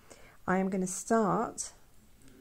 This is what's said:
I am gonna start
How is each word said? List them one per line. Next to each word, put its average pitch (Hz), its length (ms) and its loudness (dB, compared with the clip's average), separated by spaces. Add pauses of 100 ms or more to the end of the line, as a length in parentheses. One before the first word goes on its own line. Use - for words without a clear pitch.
(460)
I 185 120 2
am 190 100 2
gonna 190 180 0
start 214 840 0 (680)